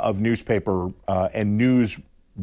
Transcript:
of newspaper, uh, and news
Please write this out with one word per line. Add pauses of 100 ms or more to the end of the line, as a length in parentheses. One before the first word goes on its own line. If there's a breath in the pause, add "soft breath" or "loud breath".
of
newspaper, (140)
uh,
and
news (420)